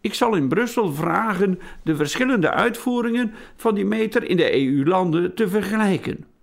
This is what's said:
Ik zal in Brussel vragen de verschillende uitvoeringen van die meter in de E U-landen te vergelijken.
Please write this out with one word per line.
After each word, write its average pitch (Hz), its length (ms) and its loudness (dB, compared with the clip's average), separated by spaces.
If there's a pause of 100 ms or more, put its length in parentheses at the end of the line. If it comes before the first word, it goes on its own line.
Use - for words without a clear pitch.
Ik 208 140 -4
zal 226 200 2
in 147 140 2
Brussel 214 440 0
vragen 180 640 0 (240)
de 160 140 0
verschillende 175 540 0
uitvoeringen 240 840 -2 (240)
van 226 180 0
die 202 100 0
meter 220 400 0
in - 120 0
de 165 200 4
E 139 60 4
U-landen 170 720 2
te 220 140 0
vergelijken. 196 760 0 (180)